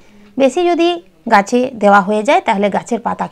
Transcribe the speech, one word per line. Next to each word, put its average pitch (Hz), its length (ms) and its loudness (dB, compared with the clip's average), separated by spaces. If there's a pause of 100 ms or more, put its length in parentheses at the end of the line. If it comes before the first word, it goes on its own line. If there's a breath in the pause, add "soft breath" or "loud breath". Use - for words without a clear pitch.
(380 soft breath)
বেশি 269 320 0
যদি 339 200 0 (440)
গাছে 202 260 2 (220)
দেওয়া 202 260 6
হয়ে 214 200 -2
যায় 339 200 2
তাহলে 202 280 0
গাছের 208 300 -6
পাতা 185 260 -6